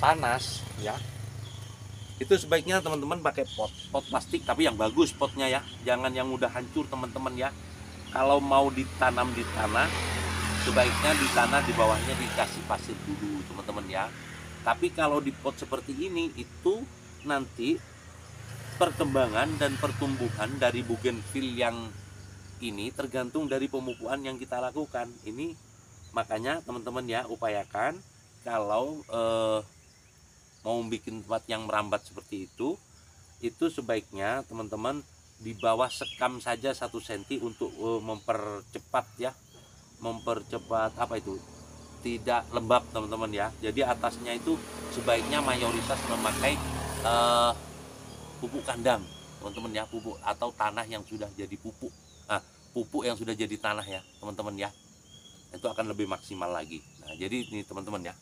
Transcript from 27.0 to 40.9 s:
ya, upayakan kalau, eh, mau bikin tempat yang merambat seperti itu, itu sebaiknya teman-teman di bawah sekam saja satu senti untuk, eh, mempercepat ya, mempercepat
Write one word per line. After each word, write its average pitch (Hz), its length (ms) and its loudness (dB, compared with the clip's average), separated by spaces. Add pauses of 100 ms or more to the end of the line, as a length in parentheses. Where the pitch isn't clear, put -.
ya, 117 220 0
upayakan 110 640 0 (500)
kalau, 117 640 0
eh, 113 560 2 (1040)
mau 117 160 2
bikin 110 420 -4
tempat 110 240 -2
yang 113 160 0
merambat 104 400 2
seperti 98 460 -10
itu, 143 260 -2 (640)
itu 117 320 0
sebaiknya 113 800 -2
teman-teman 113 500 -4 (400)
di 110 160 -8
bawah 117 320 4
sekam 127 480 -2
saja 120 400 -2
satu - 240 -6
senti 110 400 -6
untuk, 113 320 -4
eh, 113 320 0
mempercepat 107 1120 -4
ya, 127 160 -4 (720)
mempercepat 113 960 -2